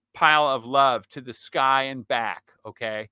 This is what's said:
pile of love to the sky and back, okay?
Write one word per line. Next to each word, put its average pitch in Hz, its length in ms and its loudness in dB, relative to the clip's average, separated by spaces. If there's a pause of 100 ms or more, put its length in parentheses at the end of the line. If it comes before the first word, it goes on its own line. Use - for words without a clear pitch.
(140)
pile 151 360 4
of 127 160 -2
love 127 440 2
to 139 120 -14
the 123 120 -12
sky 135 500 -2
and 135 240 -10
back, 113 440 -4 (140)
okay? 107 460 -10